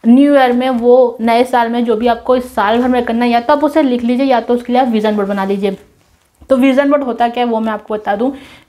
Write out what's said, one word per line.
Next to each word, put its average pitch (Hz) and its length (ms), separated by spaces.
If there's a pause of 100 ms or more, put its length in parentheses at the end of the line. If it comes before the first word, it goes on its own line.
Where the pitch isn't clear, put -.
new 277 280
year 254 180
में, 247 160
वो 240 520
नए 233 220
साल 247 260
में 240 160
जो 233 100
भी 226 120
आपको 240 280
इस 254 200
साल 226 260
भर 254 60
में 247 180
करना 233 200
है, 240 60
या 233 80
तो 240 140
आप 294 100
उसे 302 180
लिख 247 220
लीजिए 247 220
या 240 160
तो 240 120
उसके 240 200
लिए 247 80
आप 262 60
vision 214 280
board 202 140
बना 196 160
लीजिए। 196 320 (720)
तो 269 60
vision 269 340
board 277 140
होता 233 240
क्या 240 160
है 240 60
वो 226 100
मैं 220 140
आपको 214 200
बता 208 220
दूं। 247 160 (380)